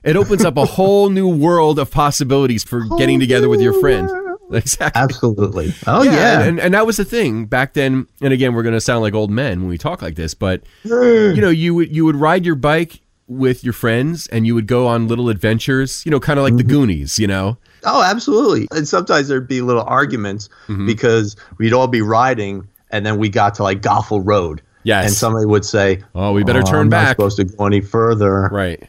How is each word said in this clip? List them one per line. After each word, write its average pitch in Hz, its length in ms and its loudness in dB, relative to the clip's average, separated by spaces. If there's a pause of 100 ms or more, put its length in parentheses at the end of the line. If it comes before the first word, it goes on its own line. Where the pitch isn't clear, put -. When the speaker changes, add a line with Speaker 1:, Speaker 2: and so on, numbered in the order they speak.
Speaker 1:
It 156 120 2
opens 202 280 2
up 151 120 0
a 139 80 2
Speaker 2:
<laughs> - 120 -4
Speaker 1:
whole 202 340 4
new 190 160 0
world 160 540 2
of 135 100 -4
possibilities 139 720 0
for 120 200 -6
Speaker 2:
Whole 110 160 -4
Speaker 1:
getting 135 200 2
together 403 300 2
with 427 120 2
your 381 120 4
Speaker 2:
new 381 80 2
Speaker 1:
friend. 381 280 0
Speaker 2:
world. 370 180 -6
Speaker 1:
<laughs> 359 40 -10 (220)
Exactly. - 500 -2
Speaker 2:
Absolutely. 104 720 -2 (120)
Oh, 190 160 2
Speaker 1:
Yeah, 269 100 4
Speaker 2:
yeah. - 280 4
Speaker 1:
and, - 100 2
and, 170 100 -2
and 180 140 2
that 220 120 2
was 226 120 -2
the 202 60 -2
thing 127 420 -2
back 127 260 -2
then. 131 340 0 (140)
And 139 120 0
again, 127 220 2
we're 117 80 0
gonna 113 180 0
sound 120 220 0
like 104 120 -2
old 107 160 0
men 107 320 -2
when 92 80 -4
we 85 80 -6
talk 165 240 -8
like 85 140 -10
this, 80 180 -6
but, 92 280 -4 (220)
Speaker 2:
Mm. 226 500 4
Speaker 1:
you 214 60 2
know, 196 80 4
you 170 260 2
would, 160 220 0
you 160 80 2
would 156 100 4
ride 160 300 2
your 170 100 0
bike 156 460 -2 (260)
with 127 380 -2
your 123 80 -4
friends 131 560 -2
and 113 180 -2
you 117 80 2
would 117 120 0
go 123 200 2
on 117 220 0
little 117 220 -2
adventures, 117 760 -2
you 160 60 -4
know, 139 100 2
kinda 139 220 0
like 123 140 2
the 120 60 2
Speaker 2:
Mm-hmm. 113 100 2
Speaker 1:
Goonies, 98 460 0
you 107 80 2
know? 98 300 -2 (280)
Speaker 2:
Oh, 262 180 0
absolutely. 214 680 0
And 151 160 -4
sometimes 170 420 -2
there'd 131 200 -2
be 127 140 -4
little 120 220 0
arguments 110 680 -4 (180)
Speaker 1:
Mm-hmm. 101 180 -4
Speaker 2:
because 113 500 0 (220)
we'd 113 140 0
all 127 160 2
be 117 140 0
riding 107 680 -2 (220)
and 104 140 -6
then 107 140 -2
we 107 120 0
got 104 260 0
to, 113 60 -4
like, 98 180 -2
Goffle 104 440 -2
Road. 90 360 0 (240)
Speaker 1:
Yes. 104 220 0
Speaker 2:
And 101 80 0
somebody 113 320 -2
would 104 180 2
say, 98 380 0 (120)
Speaker 1:
"Oh, 98 180 -2
we 101 120 2
better 120 160 2
Speaker 2:
"Oh, 127 100 0
Speaker 1:
turn - 100 2
Speaker 2:
I'm - 100 2
not - 60 2
Speaker 1:
back." 147 200 4
Speaker 2:
supposed 101 220 0
to 101 60 0
go 101 220 -6
any 101 140 2
further." 101 720 0
Speaker 1:
Right. 92 360 -6